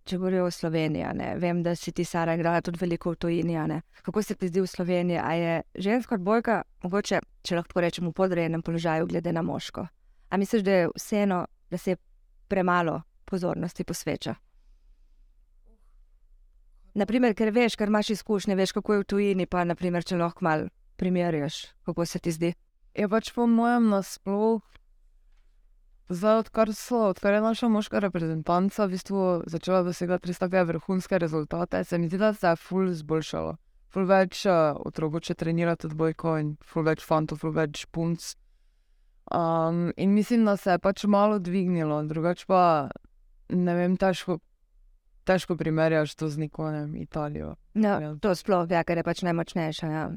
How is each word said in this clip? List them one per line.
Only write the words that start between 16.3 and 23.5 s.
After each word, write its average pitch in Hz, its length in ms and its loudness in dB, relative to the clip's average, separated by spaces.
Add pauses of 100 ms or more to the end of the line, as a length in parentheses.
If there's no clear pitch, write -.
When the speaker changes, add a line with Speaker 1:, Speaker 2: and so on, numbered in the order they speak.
Speaker 1:
Na 196 100 4
primer, 240 280 4
ker 220 180 2
veš, 233 240 2
ker 208 120 -2
imaš 208 220 2
izkušnje, 202 460 0
veš, 190 180 2
kako 214 200 -2
je 202 60 4
v 196 60 -2
tujini, 196 400 2
pa 180 180 -2
na 170 120 0
primer, 175 280 -2
če 185 140 -4
lahko 170 260 -2
malo 156 240 2 (280)
primerjaš, 175 680 0 (200)
kako 170 240 -2
se 175 140 -6
ti 170 120 -2
zdi? 170 200 -2 (380)
Speaker 2:
Je 208 180 -2
pač 220 240 0
po 240 160 0
mojem 233 400 4